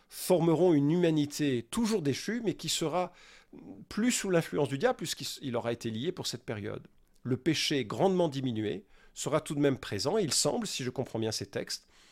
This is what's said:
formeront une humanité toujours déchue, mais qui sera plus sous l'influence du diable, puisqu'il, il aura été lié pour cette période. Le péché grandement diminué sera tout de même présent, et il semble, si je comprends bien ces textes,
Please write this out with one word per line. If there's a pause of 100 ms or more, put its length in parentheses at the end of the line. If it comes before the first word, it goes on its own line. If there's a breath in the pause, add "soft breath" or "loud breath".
formeront
une
humanité
toujours
déchue,
mais
qui
sera (760 loud breath)
plus
sous
l'influence
du
diable,
puisqu'il, (140)
il
aura
été
lié
pour
cette
période. (380)
Le
péché
grandement
diminué (280 soft breath)
sera
tout
de
même
présent,
et
il
semble,
si
je
comprends
bien
ces
textes, (240 soft breath)